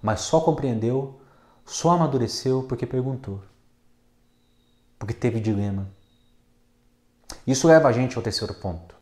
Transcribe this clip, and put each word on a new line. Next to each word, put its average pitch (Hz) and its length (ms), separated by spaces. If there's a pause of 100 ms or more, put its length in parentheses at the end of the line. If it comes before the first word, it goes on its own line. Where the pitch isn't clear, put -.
Mas 107 180
só - 200
compreendeu, 135 800 (440)
só - 260
amadureceu 131 800
porque 117 180
perguntou. 127 560 (1600)
Porque 107 160
teve 117 260
dilema. 101 480 (1600)
Isso 131 220
leva 160 200
a 123 40
gente 123 240
ao 110 60
terceiro - 320
ponto. - 480